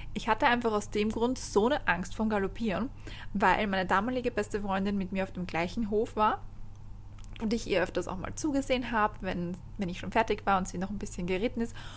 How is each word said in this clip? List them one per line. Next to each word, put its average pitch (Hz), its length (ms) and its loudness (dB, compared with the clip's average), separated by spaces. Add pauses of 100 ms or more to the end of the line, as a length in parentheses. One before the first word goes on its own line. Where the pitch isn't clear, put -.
(140)
ich - 140 -2
hatte 220 180 4
einfach 240 260 4
aus 208 180 0
dem 208 200 2
Grund 233 280 0
so - 280 4
eine 294 200 2
Angst 180 300 0
vorm 220 140 0
Galoppieren, 208 600 0 (420)
weil 196 340 4
meine 190 200 0
damalige 240 440 2
beste 208 320 0
Freundin 202 340 0
mit 185 160 -2
mir 190 120 0
auf 190 60 -4
dem 180 160 -4
gleichen 175 440 -2
Hof 220 260 2
war 220 240 4 (1000)
und 220 120 0
ich 233 160 0
ihr 180 140 4
öfters 180 260 -2
auch - 80 -4
mal - 180 -4
zugesehen 269 560 0
hab, 214 320 0
wenn, 180 340 -4 (200)
wenn 190 120 -2
ich 175 120 -6
schon 185 100 -6
fertig 220 340 2
war 196 140 4
und 185 80 0
sie - 120 -6
noch 185 120 -2
ein 202 80 -4
bisschen 190 280 -4
geritten 190 340 0
ist. 233 140 -2 (220)